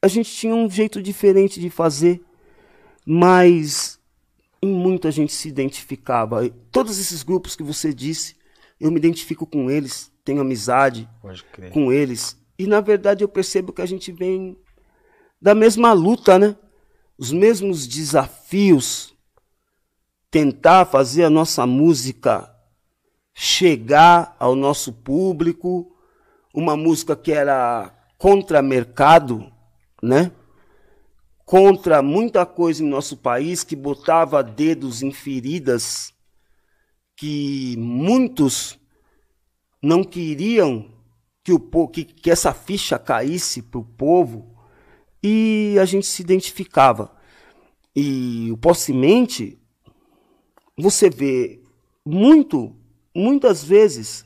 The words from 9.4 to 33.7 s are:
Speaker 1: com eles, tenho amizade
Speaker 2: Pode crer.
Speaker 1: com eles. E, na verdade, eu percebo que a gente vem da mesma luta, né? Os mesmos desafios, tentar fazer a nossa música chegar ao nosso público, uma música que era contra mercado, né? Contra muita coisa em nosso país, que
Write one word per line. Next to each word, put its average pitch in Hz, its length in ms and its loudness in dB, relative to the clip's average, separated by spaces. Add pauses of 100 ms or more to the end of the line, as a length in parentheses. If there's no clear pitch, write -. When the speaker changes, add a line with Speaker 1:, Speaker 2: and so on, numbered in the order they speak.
Speaker 1:
com 139 240 -4
eles, 139 440 -6 (120)
tenho 143 160 -4
amizade 123 680 -2 (120)
Speaker 2:
Pode 95 260 -20
crer. 92 260 -20
Speaker 1:
com 139 200 0
eles. 135 480 -4 (160)
E, 190 100 -8
na 208 140 2
verdade, 202 440 0
eu 202 40 -4
percebo 190 440 -6
que 180 100 -10
a 185 40 -6
gente 185 260 -10
vem 185 440 -8 (840)
da 202 120 6
mesma 226 380 4
luta, 185 460 4
né? 202 180 2 (640)
Os 123 140 -10
mesmos 185 540 0
desafios, 151 1300 0 (1160)
tentar 160 540 4
fazer 139 400 0
a 156 60 4
nossa 156 360 0
música 127 880 0 (800)
chegar 160 1040 4
ao 127 160 0
nosso 139 380 -2
público, 170 1040 -4 (580)
uma 147 240 -2
música 156 400 -2
que 165 160 -6
era 127 640 -2 (240)
contra 190 440 2
mercado, 135 880 2 (520)
né? 143 280 2 (1120)
Contra 185 580 4
muita 185 420 0
coisa 165 380 -4
em 151 60 -2
nosso 139 280 -6
país, 139 480 -4
que 160 120 -10